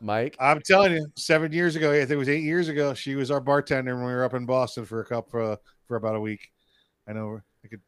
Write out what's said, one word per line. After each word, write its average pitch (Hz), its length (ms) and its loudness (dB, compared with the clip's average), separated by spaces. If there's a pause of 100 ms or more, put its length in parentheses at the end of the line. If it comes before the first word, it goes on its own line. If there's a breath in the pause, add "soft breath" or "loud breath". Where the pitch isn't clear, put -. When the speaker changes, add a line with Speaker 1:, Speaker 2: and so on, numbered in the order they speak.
Speaker 1:
Mike? 110 380 -2
Speaker 2:
I'm 147 220 4
telling 190 320 6
you, 156 140 -2 (100)
seven 160 340 2
years 170 240 0
ago, 156 160 2
I 147 100 6
think 131 100 0
it 147 60 2
was 135 120 0
eight 151 140 0
years 160 260 0
ago, 143 240 0
she 135 220 -6
was 135 160 -2
our 143 100 2
bartender 131 560 0
when 123 80 -4
we 123 80 -4
were 123 100 0
up 127 120 0
in 123 100 -4
Boston 123 400 -2
for 113 160 -6
a 104 60 -10
couple, 113 460 -4
uh, 104 40 -4 (300 soft breath)
for 120 100 -6
about 110 200 -2
a 107 40 -4
week. 107 320 -8 (560)
I 107 60 -12
know. 110 260 -8 (240)
I 104 40 -20
could 107 200 -18